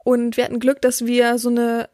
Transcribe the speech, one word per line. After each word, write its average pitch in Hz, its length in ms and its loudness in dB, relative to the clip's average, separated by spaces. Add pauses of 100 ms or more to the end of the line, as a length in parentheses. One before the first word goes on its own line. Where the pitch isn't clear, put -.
und 240 340 0
wir 247 80 0
hatten 240 140 -6
Glück, 262 220 0
dass 247 240 0
wir 240 340 2
so 240 100 -2
eine 233 440 0